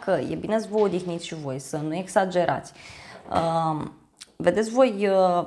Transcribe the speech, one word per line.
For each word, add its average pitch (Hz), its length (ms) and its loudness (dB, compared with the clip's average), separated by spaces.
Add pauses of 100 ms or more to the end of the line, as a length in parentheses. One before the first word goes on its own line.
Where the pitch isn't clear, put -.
că 196 60 -2
e 135 240 0
bine 208 240 -2
să 202 120 -6
vă 214 80 -2
odihniți 180 480 0
și - 80 -12
voi, 139 240 -6
să 143 180 -8
nu 156 180 -4
exagerați. 180 800 0 (600)
Um, 165 600 0 (440)
vedeți 220 340 2
voi, 220 380 4
uh, 185 380 4